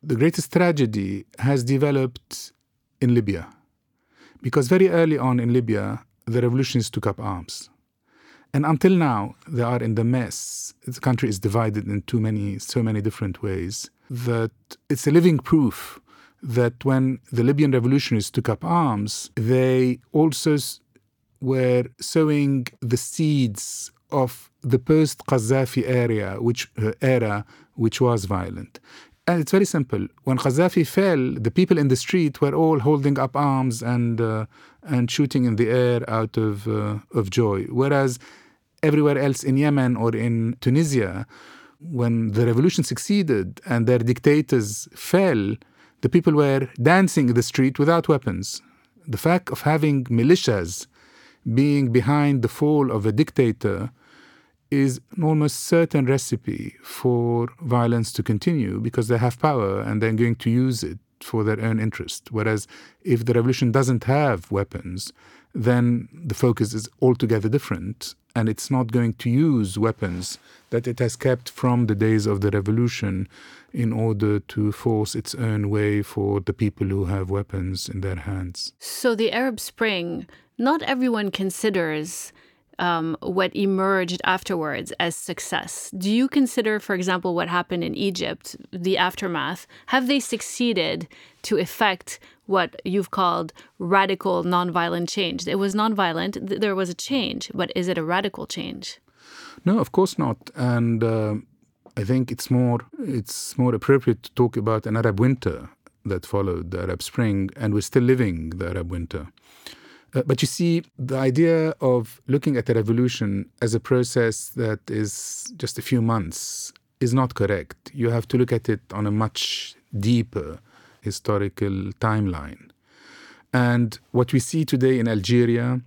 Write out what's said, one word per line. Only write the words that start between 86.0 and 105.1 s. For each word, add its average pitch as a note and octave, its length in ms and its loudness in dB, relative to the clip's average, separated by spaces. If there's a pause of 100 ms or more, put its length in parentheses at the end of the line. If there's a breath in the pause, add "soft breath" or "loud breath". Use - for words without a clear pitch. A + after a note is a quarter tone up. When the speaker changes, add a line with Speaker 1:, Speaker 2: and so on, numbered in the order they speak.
Speaker 2:
you B3 160 2
consider, A3 540 0
for - 120 -4
example, F3+ 400 -2
what E3+ 140 -2
happened F3 380 -2
in - 100 -6
Egypt, F3+ 640 -6 (140)
the F#3 260 -2
aftermath? F3 680 -4 (200 loud breath)
Have B3+ 220 0
they C#4 120 2
succeeded G3 880 -4 (360 loud breath)
to G#3 140 -2
effect - 600 -2 (280 soft breath)
what F#3+ 360 0
you've F#3+ 280 -2
called E3+ 420 -2 (260 loud breath)
radical F#3+ 640 0
nonviolent F3 640 -2
change? F3+ 400 -6
It - 80 -4
was G3 180 -2
nonviolent, G3 600 -2 (160)
th-, - 100 -4
there G3+ 160 0
was F#3 140 -2
a F3 40 -8
change, - 600 -6
but F3 240 -4
is F3+ 100 -2
it F3+ 100 -2
a D#3+ 60 -4
radical F#3 420 -4
change? - 540 -12 (640 loud breath)
Speaker 1:
No, G#3 160 2
of C3+ 140 -4
course - 260 2
not. B2 180 -2 (180)
And, A#2 460 0
uh, A2 340 0 (600)
I A2 80 -4
think B2 260 0
it's - 220 -6
more, B2 280 2 (200)
it's C3+ 580 -8
more B2 160 2
appropriate B2 500 2
to - 80 -18
talk A#2+ 260 0
about A2 280 -2
an A2 120 -2
Arab A2 240 2